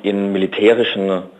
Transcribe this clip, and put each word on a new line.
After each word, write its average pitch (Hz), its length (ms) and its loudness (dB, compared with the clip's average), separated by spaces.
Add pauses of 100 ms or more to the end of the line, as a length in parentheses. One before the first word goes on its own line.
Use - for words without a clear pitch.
in 101 300 -2
militärischen 98 920 0 (180)